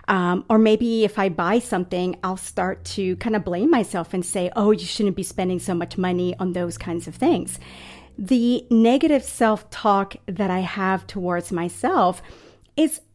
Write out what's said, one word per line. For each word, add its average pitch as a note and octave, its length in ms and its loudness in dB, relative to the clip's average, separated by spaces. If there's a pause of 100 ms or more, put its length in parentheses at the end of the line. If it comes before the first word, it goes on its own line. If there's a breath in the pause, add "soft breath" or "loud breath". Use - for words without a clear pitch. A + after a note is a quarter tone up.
Um, F3+ 420 0
or A3 100 6
maybe A3 440 4
if G#3 160 0
I G3 100 2
buy F3+ 300 0
something, F3+ 640 -2
I'll F#3+ 140 -4
start F#3 480 -6 (100)
to F#3 220 -2
kind A3 180 -4
of G3+ 100 -2
blame F#3 240 0
myself G3+ 460 0
and F#3 100 -2
say, F3+ 300 -2
"Oh, G#3 160 2
you G#3+ 160 2
shouldn't G3+ 300 -2
be F#3+ 80 -6
spending F#3 340 -2
so F3+ 160 -4
much E3+ 240 -4
money F3+ 400 0
on F#3 140 -2
those F3 260 -4
kinds E3 300 -6
of D#3+ 80 -14
things." C#4 420 0 (580 loud breath)
The A#3+ 540 2
negative C4 540 6
self-talk G#3 880 0 (120)
that F#3 260 -2
I F#3 80 0
have F#3+ 480 -2
towards F3 420 -4
myself F#3 720 0 (540 loud breath)
is D#4 240 2 (140)